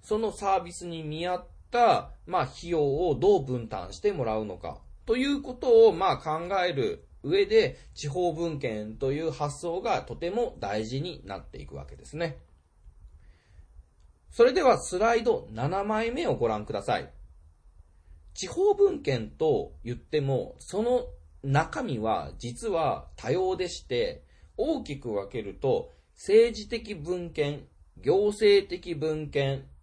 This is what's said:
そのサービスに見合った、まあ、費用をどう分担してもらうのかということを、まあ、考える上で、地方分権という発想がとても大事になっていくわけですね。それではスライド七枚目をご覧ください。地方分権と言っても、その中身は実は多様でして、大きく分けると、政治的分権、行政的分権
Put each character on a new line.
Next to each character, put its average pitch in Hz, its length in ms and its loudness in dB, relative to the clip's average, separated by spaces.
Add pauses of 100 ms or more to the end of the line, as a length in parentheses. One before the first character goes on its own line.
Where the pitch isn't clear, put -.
そ - 160 -2
の 220 140 0
サ 196 280 0
ー 170 40 -4
ビ 170 80 -12
ス 175 160 -12
に 165 160 -8
見 156 240 -4
合 180 120 -2
っ 180 80 -14 (240)
た、 226 420 4 (120)
ま 175 140 0
あ、 - 40 2
費 165 260 -8
用 156 360 2
を 156 100 2
ど 180 240 6
う 135 60 -4
分 123 220 -4
担 92 240 -8
し - 80 -16
て 208 140 0
も 151 100 -4
ら 110 140 0
う 110 80 -2
の 95 100 -8
か - 240 -10 (260)
と 233 120 0
い 254 80 0
う 285 160 -2
こ 254 120 -10
と 226 360 8
を、 - 20 6
ま 180 200 2
あ、 135 80 2
考 165 280 -4 (180)
え 180 60 0
る 123 340 -2 (160)
上 190 260 2
で、 202 320 4 (160)
地 - 120 -8
方 170 240 0
分 160 280 -4
権 110 360 -6
と 131 160 -2
い 147 120 -2
う 160 80 -2
発 143 280 -4
想 175 220 -4
が 208 220 0
と - 120 -10
て 170 160 -4
も 226 300 -2
大 107 240 -4
事 127 160 -6
に 175 240 -8
な 95 140 -10
っ - 60 -16
て - 160 -16
い - 40 -14
く 71 100 -16
わ 69 100 -12
け 62 120 -18
で - 80 -20
す - 100 -18
ね。 160 220 -6 (2000)
そ 233 120 8
れ 269 80 6
で 339 100 2
は 220 160 6
ス - 180 -6
ラ 226 180 4
イ 233 100 -2
ド 226 260 0
七 147 320 -2
枚 220 280 -2
目 311 140 -4
を 160 100 0
ご 117 120 0
覧 107 180 -2
く - 60 -10
だ 101 120 -4
さ 107 160 0
い。 - 120 -10 (1200)
地 - 140 -10
方 392 280 2
分 392 260 4
権 113 280 -2
と 120 440 0 (100)
言 120 120 -6
っ - 20 -14
て - 240 -2
も、 135 380 -2
そ - 220 -6
の 247 260 2 (360)
中 151 400 0
身 147 160 -4
は 98 380 -2
実 - 320 -8
は 160 480 -2
多 107 120 -6
様 185 280 0
で 180 100 -4
し - 140 -10
て、 113 420 -2 (320)
大 285 300 -2
き 139 160 -8
く 120 100 -6
分 98 180 -2
け 120 120 -6
る 101 140 -10
と、 120 360 0 (240)
政 220 400 6
治 208 140 -12
的 226 260 -6
分 170 360 -6
権、 147 360 -4 (300)
行 196 300 2
政 202 420 4
的 175 260 -8
分 156 360 -4
権 135 340 0 (180)